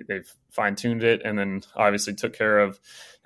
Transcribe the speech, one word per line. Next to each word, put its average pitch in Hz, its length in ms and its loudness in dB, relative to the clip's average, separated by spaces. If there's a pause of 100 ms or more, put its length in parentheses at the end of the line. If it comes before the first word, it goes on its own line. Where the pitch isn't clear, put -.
they've 98 260 -10 (160)
fine-tuned 113 540 -2
it 117 200 4
and 107 140 -2
then 98 240 -4 (140)
obviously 104 400 0
took - 200 -6
care 107 240 2
of 98 200 0 (460)